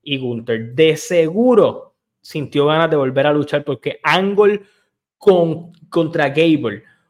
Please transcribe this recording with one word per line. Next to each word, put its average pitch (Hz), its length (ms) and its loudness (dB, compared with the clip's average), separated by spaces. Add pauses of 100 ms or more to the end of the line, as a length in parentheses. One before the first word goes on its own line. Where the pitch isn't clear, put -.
y 143 160 -6
Gunther. 120 580 -6
De 160 220 2
seguro 180 1000 0 (260)
sintió 143 460 -4
ganas 160 220 2
de 160 60 0
volver 135 320 0
a 147 60 2
luchar 147 320 -4
porque 135 360 -8
Angle 196 600 0 (560)
con, 170 560 0 (160)
contra 160 400 -2
Gable 139 540 0 (260)